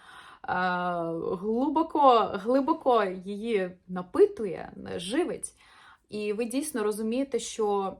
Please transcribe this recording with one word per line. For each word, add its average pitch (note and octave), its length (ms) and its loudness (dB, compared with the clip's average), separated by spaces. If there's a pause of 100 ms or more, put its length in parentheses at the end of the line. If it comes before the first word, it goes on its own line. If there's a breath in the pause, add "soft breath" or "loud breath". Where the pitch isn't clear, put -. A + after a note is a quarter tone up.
(1400 loud breath)
глибоко, B3+ 960 4
глибоко B3 720 2
її F#3+ 720 -4 (100)
напитує, G3 840 0 (240)
живить. G3+ 580 -4 (560 loud breath)
І G#3 240 -4
ви A3+ 120 -2
дійсно B3 380 -4
розумієте, A3+ 560 -2
що, G3+ 600 -2